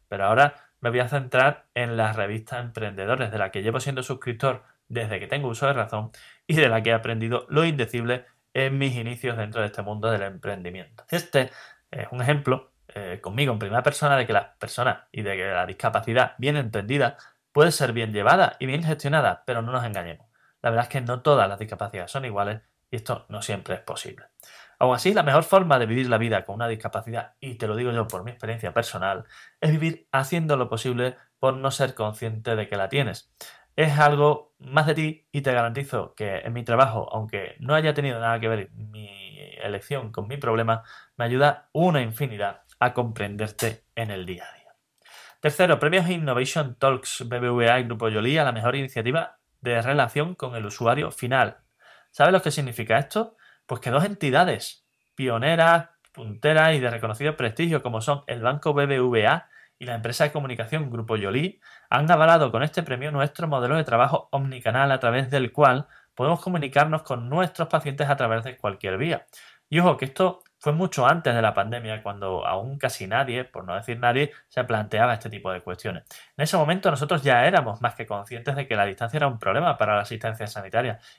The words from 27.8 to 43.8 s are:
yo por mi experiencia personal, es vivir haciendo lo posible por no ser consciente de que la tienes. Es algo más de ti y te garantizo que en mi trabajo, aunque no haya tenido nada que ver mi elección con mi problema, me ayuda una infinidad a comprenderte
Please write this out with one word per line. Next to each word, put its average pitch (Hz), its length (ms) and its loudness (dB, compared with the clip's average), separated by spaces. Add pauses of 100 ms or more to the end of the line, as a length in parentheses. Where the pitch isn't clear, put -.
yo 117 160 -2
por 92 160 -8
mi 117 60 -12
experiencia 110 420 -8
personal, 98 540 -2 (340)
es 156 100 4
vivir 160 400 -2
haciendo 151 460 0
lo 123 120 -2
posible 123 480 -2 (220)
por 131 160 2
no 131 160 -2
ser 131 240 -2
consciente 110 600 -4
de 104 100 -4
que 101 100 -6
la 95 120 -2
tienes. 131 440 -4 (440)
Es 151 220 2
algo 147 600 4
más 139 280 0
de 156 80 2
ti 156 360 -4
y 143 120 -4
te 135 100 0
garantizo 120 600 -2
que 98 240 -6
en 117 160 -8
mi 120 100 -8
trabajo, 117 480 2
aunque 107 480 -8
no 135 140 -2
haya 156 200 2
tenido 135 240 -4
nada 113 220 0
que 113 80 -2
ver 104 240 -2
mi 107 360 -16 (540)
elección 107 500 -8
con 101 140 -8
mi 131 120 -10
problema, 113 440 0 (340)
me 117 100 -2
ayuda 135 460 2
una 160 280 2
infinidad 110 640 -6 (180)
a 123 140 2
comprenderte 110 880 -4 (100)